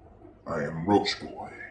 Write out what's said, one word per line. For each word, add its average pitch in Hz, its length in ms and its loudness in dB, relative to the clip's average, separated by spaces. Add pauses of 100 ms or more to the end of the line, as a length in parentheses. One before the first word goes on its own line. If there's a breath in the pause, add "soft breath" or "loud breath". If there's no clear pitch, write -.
(480)
I 80 160 -2
am 80 220 -4
Roach 101 340 4
Boy. - 300 -10 (220)